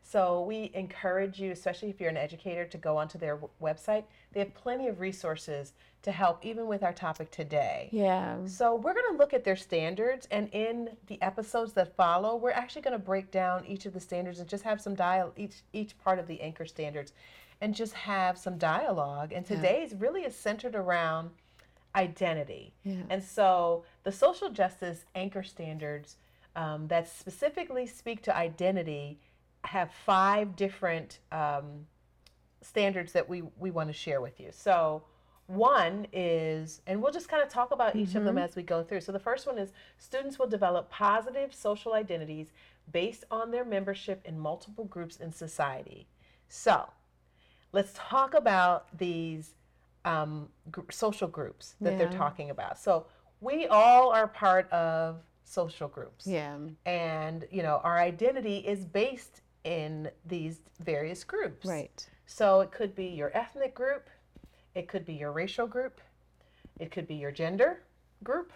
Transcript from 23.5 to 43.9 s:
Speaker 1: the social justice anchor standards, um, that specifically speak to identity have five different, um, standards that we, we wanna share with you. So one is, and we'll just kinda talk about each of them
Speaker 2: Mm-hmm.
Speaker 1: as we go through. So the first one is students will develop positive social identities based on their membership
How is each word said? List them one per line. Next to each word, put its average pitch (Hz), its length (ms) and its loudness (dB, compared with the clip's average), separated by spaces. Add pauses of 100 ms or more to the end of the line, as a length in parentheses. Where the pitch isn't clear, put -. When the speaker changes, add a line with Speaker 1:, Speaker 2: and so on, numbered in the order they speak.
Speaker 1:
the 196 80 -2
social 349 380 4
justice 185 540 -2 (120)
anchor 190 260 -6
standards, 156 760 -10 (380)
um, 156 340 -6
that 170 200 2
specifically 277 800 -4
speak - 360 -10
to - 140 2
identity 160 840 -2 (460)
have 180 280 -2
five 202 640 4
different, 175 640 -2 (140)
um, 147 540 -4 (760)
standards 190 500 0
that - 160 2
we, 180 140 -6 (160)
we 185 120 -4
wanna 160 220 -2
share 143 280 -4
with 127 200 -10
you. - 120 -14
So 160 500 2 (440)
one 202 640 4
is, 160 760 -2
and 196 160 -2
we'll 285 100 2
just 339 160 -8
kinda 294 180 2
talk 247 260 0
about 240 240 2
each 196 180 0
of 214 100 0
them 202 120 2
Speaker 2:
Mm-hmm. - 80 2
Speaker 1:
as 175 120 -6
we 180 60 -8
go 170 200 0
through. 185 180 -4
So 196 120 -10
the 196 60 -4
first 240 280 -2
one 254 120 -4
is 196 140 -6 (260)
students 269 400 -6
will 262 80 2
develop 185 440 2
positive 233 640 2
social 208 400 -2
identities 160 580 -4 (380)
based 185 400 -2
on 226 200 -2
their 247 140 -2
membership 196 600 -4